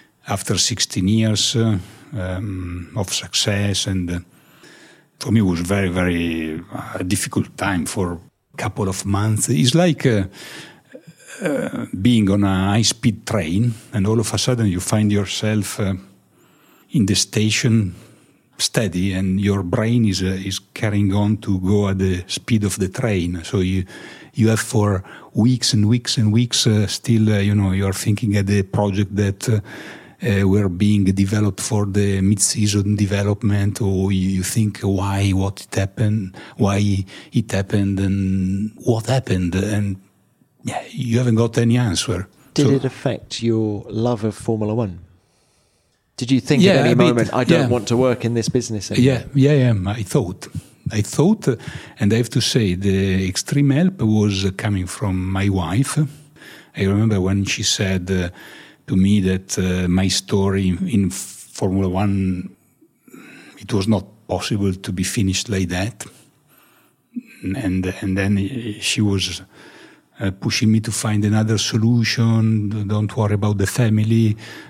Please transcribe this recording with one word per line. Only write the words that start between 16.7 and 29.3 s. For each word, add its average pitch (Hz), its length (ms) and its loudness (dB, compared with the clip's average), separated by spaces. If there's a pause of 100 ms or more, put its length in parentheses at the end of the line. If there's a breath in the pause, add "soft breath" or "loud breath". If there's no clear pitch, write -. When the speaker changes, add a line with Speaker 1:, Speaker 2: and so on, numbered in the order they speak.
Speaker 1:
in 107 140 4
the 98 100 2
station 107 800 0 (640 loud breath)
steady, 95 560 -2
and 95 260 0
your 101 220 2
brain 110 440 2
is, 95 180 0
uh, 95 220 -2
is 98 140 -6 (140)
carrying 101 400 0
on 104 240 2
to 98 220 -2
go 101 300 2
at 95 100 -2
the 92 280 0
speed - 360 -2
of 101 160 -2
the 95 80 0
train. 90 560 -2
So 104 160 -2
you, 92 260 0 (480 loud breath)
you 110 160 4
have 110 100 2
for 104 440 0 (300 loud breath)
weeks 120 400 2
and 104 140 4
weeks 120 300 0
and 107 160 2
weeks, 120 320 2
uh, 107 220 4
still, 110 440 2
uh, 104 60 2
you 101 160 2
know, 101 180 2
you 95 140 0
are 95 80 -2
thinking 104 420 0
at 98 120 2
the 101 160 2
project 101 520 0
that, 98 320 -2